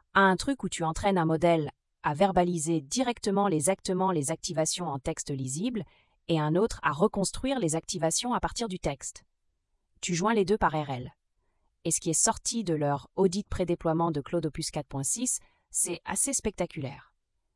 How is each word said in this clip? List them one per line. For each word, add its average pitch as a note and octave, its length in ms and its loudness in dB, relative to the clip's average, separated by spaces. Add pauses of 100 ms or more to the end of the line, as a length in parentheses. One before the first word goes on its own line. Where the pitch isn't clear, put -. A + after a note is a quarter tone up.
(120)
à G3 80 6
un F#3+ 160 8
truc C4+ 260 -2
où F#3 60 -4
tu - 160 -4
entraînes D#3+ 320 2
un E3+ 80 4
modèle D#3+ 460 4 (320)
à D3+ 100 0
verbaliser E3+ 680 2
directement G#3 680 0
les, D#3+ 80 2
exactement F#3 540 2
les D3+ 200 0
activations D#3+ 580 -2
en C#3 100 -4
texte D#3+ 320 -6
lisible C#3+ 540 -4 (440)
et E3 100 2
un D#3 180 2
autre G#3+ 260 0
à D3+ 100 0
reconstruire G#3 640 0
les D#3+ 160 0
activations E3 600 -2
à F#3+ 60 0
partir - 280 -4
du F3+ 100 -6
texte. - 460 -6 (800)
Tu F3+ 120 -2
joins G3+ 200 2
les G3+ 100 4
deux G#3 140 2
par E3 140 2
R D3+ 180 -2
L. C3 240 -8 (720)
Et E3+ 60 0
ce - 100 0
qui E3 100 -2
est D#3 40 0
sorti - 500 0
de E3+ 100 0
leur C#3+ 400 -2
audit F#3+ 320 2
pré-déploiement E3+ 640 0
de D3 100 -2
Claude D#3+ 260 -4
Opus D3+ 240 -6
quatre D3 180 -6
point C3+ 140 -6
six, - 360 -2 (320)
c'est - 340 -2
assez - 280 -2
spectaculaire. - 800 -6 (440)